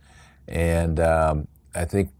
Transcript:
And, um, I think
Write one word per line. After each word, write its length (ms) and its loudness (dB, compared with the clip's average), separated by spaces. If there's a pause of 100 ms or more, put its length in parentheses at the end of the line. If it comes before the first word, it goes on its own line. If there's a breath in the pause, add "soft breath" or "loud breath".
(480 soft breath)
And, 520 0
um, 480 2 (260)
I 120 -4
think 340 -2